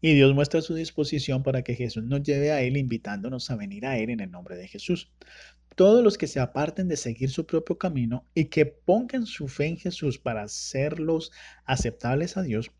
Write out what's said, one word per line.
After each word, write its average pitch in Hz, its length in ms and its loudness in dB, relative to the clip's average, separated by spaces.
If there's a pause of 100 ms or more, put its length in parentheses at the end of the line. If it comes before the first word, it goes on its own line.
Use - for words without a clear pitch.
Y 156 140 6
Dios 139 200 10
muestra 143 280 2
su 170 100 -6
disposición 147 680 -2
para 131 200 0
que 123 120 -4
Jesús 113 300 -6
nos 139 180 -2
lleve 143 300 0
a 143 100 0
Él, 127 140 0
invitándonos 120 760 -4
a 123 60 -4
venir 104 300 -8
a 131 120 -2
Él 110 120 -2
en 117 100 -6
el 95 100 -8
nombre 90 260 -16
de 90 120 -14
Jesús. - 420 -6 (640)
Todos 214 300 8
los 202 120 6
que 151 120 -4
se - 100 -4
aparten 151 480 -2
de 165 100 -2
seguir 123 320 -4
su 156 160 -4
propio 160 320 -2
camino 127 480 -2 (100)
y 156 100 2
que 151 220 2
pongan 240 600 0
su 147 220 -8
fe 143 180 -2
en 165 100 -4
Jesús 160 420 -4
para 110 260 -6
hacerlos 160 880 -4 (320)
aceptables 131 720 -2
a 190 60 -2
Dios 117 380 -4